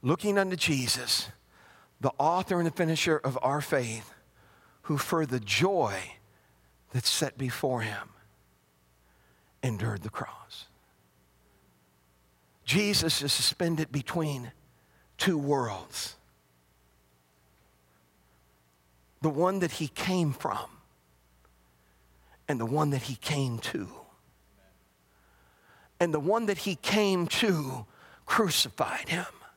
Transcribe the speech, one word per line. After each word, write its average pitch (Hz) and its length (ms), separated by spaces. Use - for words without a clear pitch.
"Looking 190 320
unto 190 200
Jesus, 131 720
the 135 180
author 175 400
and 170 80
the 160 60
finisher 160 460
of 127 220
our 139 200
faith, 117 540
who 147 160
for 160 260
the 127 140
joy 120 800
that's - 180
set - 300
before 127 440
him 110 280
endured 110 400
the 110 80
cross." - 560
Jesus 180 580
is 139 100
suspended 165 600
between 143 600
two 175 200
worlds. 127 760
The 156 100
one 180 300
that 170 120
he 156 140
came 175 460
from - 360
and 143 100
the 117 80
one 147 240
that 135 120
he 135 120
came 135 440
to. - 300
And 170 120
the 151 80
one 214 260
that 202 120
he 190 160
came 190 540
to 139 580
crucified - 840
him. 170 180